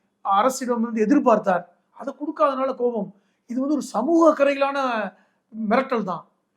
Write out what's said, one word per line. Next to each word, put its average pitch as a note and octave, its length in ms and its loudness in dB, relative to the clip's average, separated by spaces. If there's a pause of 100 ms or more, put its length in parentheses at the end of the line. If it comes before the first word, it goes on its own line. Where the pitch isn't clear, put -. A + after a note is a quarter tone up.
(220)
அரசிடம் A#3 580 0
வந்து A3+ 240 -2
எதிர்பார்த்தார், G#3+ 600 2 (260)
அதை C4+ 240 -12
கொடுக்காதனால C#4 600 -2
கோபம்." A#3 400 -4 (320)
இது B3 140 -6
வந்து C#4+ 140 0
ஒரு B3+ 100 -2
சமூக D#4+ 460 4
அக்கறையிலான C#4 840 0 (580)
மிரட்டல் B3 340 0
தான். E3+ 240 -8 (280)